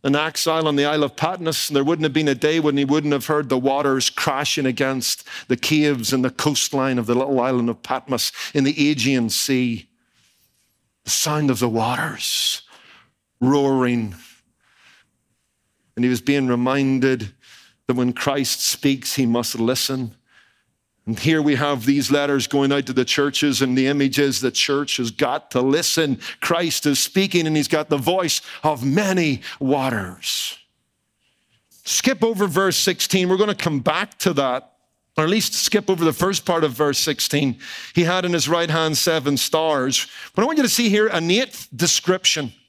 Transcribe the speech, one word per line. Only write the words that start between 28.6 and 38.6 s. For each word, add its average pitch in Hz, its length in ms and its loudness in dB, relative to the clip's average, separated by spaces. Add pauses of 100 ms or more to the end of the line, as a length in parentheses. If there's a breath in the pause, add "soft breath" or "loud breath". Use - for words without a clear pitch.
of 147 220 0
many 165 560 2 (180 loud breath)
waters. 131 1000 -2 (1300)
Skip - 400 0
over 208 240 2
verse 180 300 2
sixteen. 185 520 0
We're 185 80 4
gonna 208 200 2
come 147 240 -2
back 175 400 -2
to 180 140 2
that, 135 400 -2 (420)
or 156 80 2
at 170 60 2
least 214 240 0
skip 202 360 0
over 170 140 0
the 160 80 4
first 185 320 -2
part 165 180 0
of 147 80 2
verse 143 300 0
sixteen. 139 580 -2 (380 loud breath)
"He 175 80 4
had 180 200 0
in 175 80 0
his 147 160 0
right 170 220 0